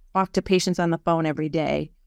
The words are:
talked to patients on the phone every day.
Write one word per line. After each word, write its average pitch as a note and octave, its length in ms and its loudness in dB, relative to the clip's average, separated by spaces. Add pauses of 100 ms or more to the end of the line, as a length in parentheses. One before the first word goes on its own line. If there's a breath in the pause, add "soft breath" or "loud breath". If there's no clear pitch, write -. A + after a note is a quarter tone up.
(140)
talked F#3+ 200 0
to F3+ 80 2
patients F3+ 360 2
on F3 120 0
the E3 140 -2
phone E3 220 2
every D#3 240 -2
day. D3+ 400 -2 (160)